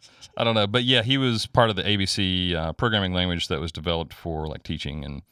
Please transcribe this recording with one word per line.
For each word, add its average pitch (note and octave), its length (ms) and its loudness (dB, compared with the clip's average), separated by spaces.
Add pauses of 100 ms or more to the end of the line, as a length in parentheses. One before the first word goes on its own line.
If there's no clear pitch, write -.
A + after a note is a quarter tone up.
<laughs> - 360 -18
I - 60 2
don't A#2 100 4
know. G#2 140 4
But B2 160 2
yeah, B2+ 180 4
he B2+ 160 2
was B2 300 2
part A#2+ 240 4
of G2 40 -2
the F2+ 120 -2
A G#2 100 2
B G2 80 2
C, F#2 500 0
uh, D#2+ 180 -2
programming G#2 400 0
language F2+ 340 0
that E2+ 120 -2
was D#2+ 120 -4
developed E2 420 -4
for, D#2 340 -6
like, D2+ 160 -10
teaching D2+ 420 -8
and, C#2+ 160 -10 (100)